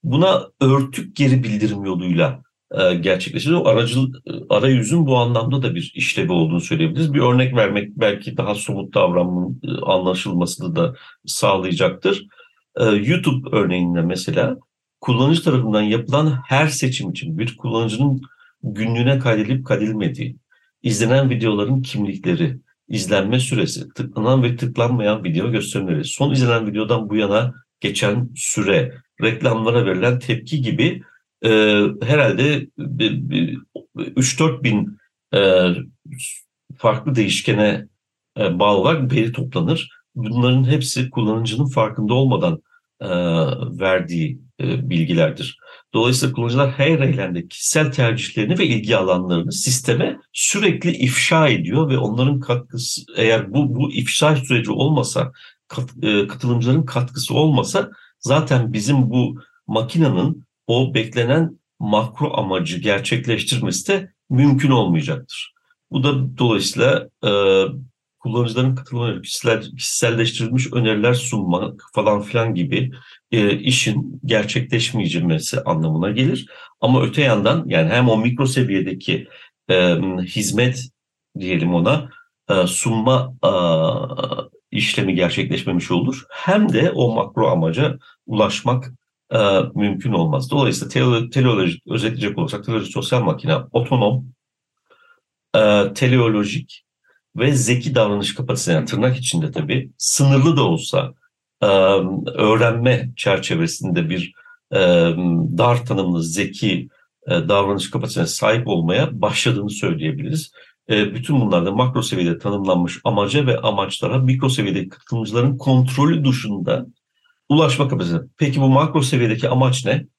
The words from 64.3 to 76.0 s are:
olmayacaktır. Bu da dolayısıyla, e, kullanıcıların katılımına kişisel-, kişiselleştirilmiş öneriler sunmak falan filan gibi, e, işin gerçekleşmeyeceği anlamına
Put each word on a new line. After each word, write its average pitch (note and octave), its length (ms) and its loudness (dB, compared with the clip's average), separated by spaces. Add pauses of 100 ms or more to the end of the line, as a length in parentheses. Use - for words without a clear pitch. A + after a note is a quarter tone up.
olmayacaktır. F2 800 -2 (380)
Bu C3 120 -2
da C3 340 0
dolayısıyla, A#2 720 0 (160)
e, G#2 60 2 (880)
kullanıcıların A#2+ 560 0
katılımına A#2+ 460 -6
kişisel-, - 540 -4
kişiselleştirilmiş A#2 1000 -2
öneriler A2 400 2
sunmak F#2+ 680 -4 (100)
falan G#2 280 2
filan A2+ 340 -2
gibi, F2 360 -2 (400)
e, G2+ 280 2
işin - 640 -2
gerçekleşmeyeceği G#2 1000 -2 (400)
anlamına D#2+ 460 0